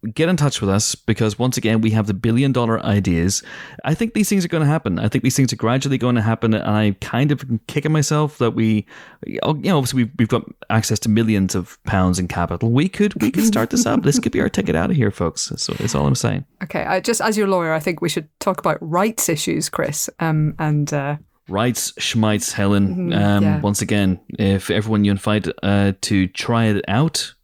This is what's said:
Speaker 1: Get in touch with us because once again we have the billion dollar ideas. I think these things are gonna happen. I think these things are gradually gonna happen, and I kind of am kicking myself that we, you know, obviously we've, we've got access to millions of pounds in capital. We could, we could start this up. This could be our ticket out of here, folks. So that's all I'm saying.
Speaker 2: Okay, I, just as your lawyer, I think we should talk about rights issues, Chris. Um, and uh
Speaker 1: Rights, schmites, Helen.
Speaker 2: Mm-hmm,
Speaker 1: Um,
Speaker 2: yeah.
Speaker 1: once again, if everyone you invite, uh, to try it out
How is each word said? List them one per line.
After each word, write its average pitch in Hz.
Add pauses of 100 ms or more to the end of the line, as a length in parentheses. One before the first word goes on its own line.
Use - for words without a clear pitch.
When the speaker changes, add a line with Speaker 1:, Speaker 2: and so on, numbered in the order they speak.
(140)
Speaker 1:
Get 160
in 180
touch 147
with 98
us 101
because 107
once 123
again 110
we 110
have 110
the 107
billion 117
dollar 117
ideas. 92 (440)
I 156
think 226
these 208
things 190
are -
gonna 156
happen. 139
I 110
think 127
these 127
things 131
are 117
gradually 131
gonna 120
happen, 113
and -
I 104
kind 139
of 139
am 123
kicking 151
myself 151
that 117
we, 110 (400)
you -
know, 151
obviously 127
we've, 110
we've 113
got 117 (260)
access 110
to 113
millions 107
of -
pounds 92
in 90
capital. 87
We 143
could, 208
we -
could 220
start 226
this 247
up. -
This 147
could 233
be -
our -
ticket -
out 82
of 185
here, 113
folks. -
So -
that's -
all 71
I'm 71
saying. 113 (160)
Speaker 2:
Okay, -
I, 185
just 226
as 214
your 208
lawyer, 175
I 160
think 165
we 170
should 156 (100)
talk 185
about 165
rights 185
issues, 156
Chris. - (120)
Um, 156
and 151
uh 143 (320)
Speaker 1:
Rights, 110
schmites, 107
Helen. 101
Speaker 2:
Mm-hmm, 90
Speaker 1:
Um, 101
Speaker 2:
yeah. 98
Speaker 1:
once 101
again, 101 (180)
if 98
everyone 104
you 101
invite, 104 (160)
uh, 101
to 95
try 117
it 104
out 139 (100)